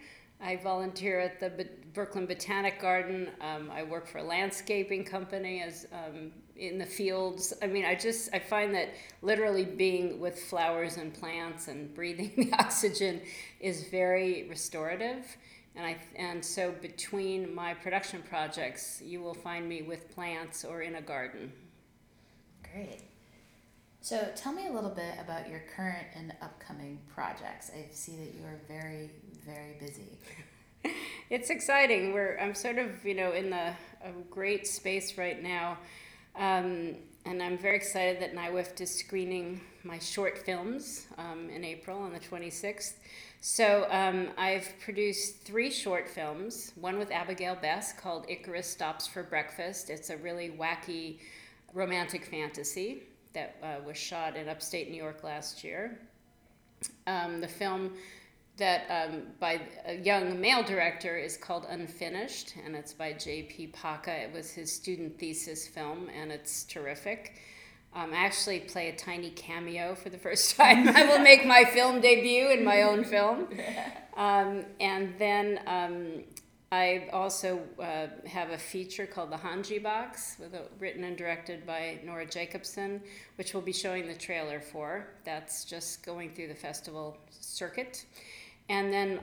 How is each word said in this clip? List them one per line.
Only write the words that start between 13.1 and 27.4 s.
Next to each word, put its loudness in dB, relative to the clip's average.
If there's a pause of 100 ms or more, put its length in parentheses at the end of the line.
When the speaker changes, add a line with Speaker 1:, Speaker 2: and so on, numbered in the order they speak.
Speaker 1:
is -2
very 2
restorative. -4 (520)
And -6
I, -4 (200)
and -6
so -2 (100)
between -4
my -4
production -4
projects, -6
you -10
will -8
find -8
me -6
with -10
plants -8
or -8
in -6
a -10
garden. -8 (1200)
Speaker 2:
Great. -12 (1040)
So -2
tell -8
me -6
a -4
little -2
bit -6
about -8
your -12 (120)
current -4
and -12
upcoming -14 (160)
projects. -8